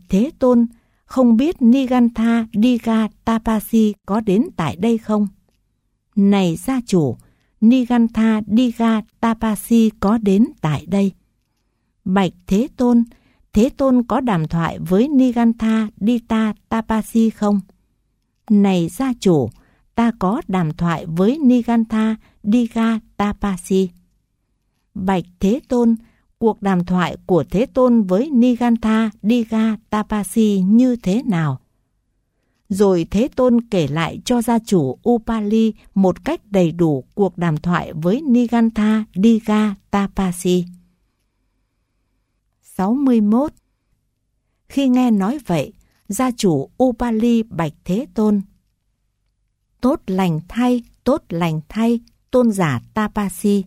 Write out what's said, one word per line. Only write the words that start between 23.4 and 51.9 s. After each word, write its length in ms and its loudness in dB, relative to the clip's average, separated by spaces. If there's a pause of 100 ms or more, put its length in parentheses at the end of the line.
Bạch 300 -2 (160)
Thế 280 0
Tôn, 280 2 (420)
cuộc 240 -2
đàm 220 0
thoại 320 -2 (100)
của 240 2
Thế 160 0
Tôn 360 2
với 280 0
Nigantha 800 0 (120)
Diga 540 -2 (140)
Tapasi 760 -2
như 300 4
thế 260 -2
nào? 380 -2 (1080)
Rồi 420 2
Thế 260 0
Tôn 240 2
kể 280 -4
lại 360 -6
cho 180 -2
gia 160 0
chủ 400 -2 (100)
Upali 640 0 (220)
một 300 0
cách 160 -4 (100)
đầy 220 2
đủ 320 0 (100)
cuộc 240 -2
đàm 180 -2
thoại 360 -4
với 280 -2
Nigantha 840 0 (100)
Diga 600 2 (160)
Tapasi. 760 -2 (2000)
Sáu 320 -4
mươi 260 2
mốt. 320 0 (1160)
Khi 200 -2
nghe 220 2
nói 360 0
vậy, 260 -4 (360)
gia 220 -2
chủ 400 -2 (120)
Upali 600 0
bạch 300 -6 (120)
Thế 300 -4
Tôn: 260 0 (1400)
"Tốt 260 0
lành 420 -2
thay, 340 -2 (220)
tốt 240 0
lành 400 -4
thay, 320 -2 (300)